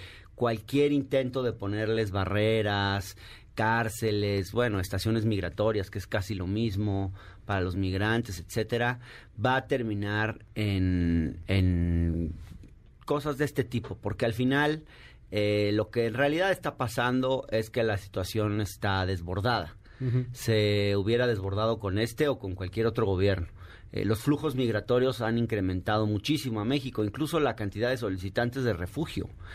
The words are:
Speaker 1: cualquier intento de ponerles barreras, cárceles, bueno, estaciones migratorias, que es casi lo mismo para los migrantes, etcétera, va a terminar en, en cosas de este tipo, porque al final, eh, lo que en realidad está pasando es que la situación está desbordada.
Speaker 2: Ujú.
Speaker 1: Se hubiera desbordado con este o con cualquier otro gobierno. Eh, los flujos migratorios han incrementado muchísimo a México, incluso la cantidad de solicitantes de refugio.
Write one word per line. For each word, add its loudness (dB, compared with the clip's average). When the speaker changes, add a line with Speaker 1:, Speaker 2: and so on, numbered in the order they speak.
Speaker 1:
cualquier 2
intento 0
de 0
ponerles 0
barreras, 0
cárceles, 0
bueno, 2
estaciones 0
migratorias, 0
que -8
es -10
casi -4
lo -4
mismo 0
para -2
los -2
migrantes, 0
etcétera, -2
va 4
a 0
terminar 0
en, 2
en 2
cosas -2
de 2
este 0
tipo, -4
porque -2
al 2
final, 2
eh, 2
lo 2
que 0
en -2
realidad 2
está -2
pasando 0
es 0
que 0
la 2
situación -2
está 0
desbordada. -2
Speaker 2:
Ujú. 0
Speaker 1:
Se 2
hubiera 2
desbordado 0
con -2
este 0
o 0
con -8
cualquier -2
otro 0
gobierno. 2
Eh, -2
los 2
flujos 0
migratorios 2
han 0
incrementado 0
muchísimo 0
a -2
México, -2
incluso -2
la 0
cantidad -2
de 0
solicitantes -2
de 2
refugio. -4